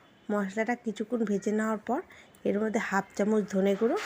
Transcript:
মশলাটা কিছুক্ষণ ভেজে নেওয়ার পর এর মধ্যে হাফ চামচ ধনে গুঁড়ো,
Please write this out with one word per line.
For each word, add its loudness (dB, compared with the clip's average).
মশলাটা -2
কিছুক্ষণ -4
ভেজে 0
নেওয়ার 0
পর -4
এর 0
মধ্যে 0
হাফ 0
চামচ 2
ধনে 4
গুঁড়ো, 2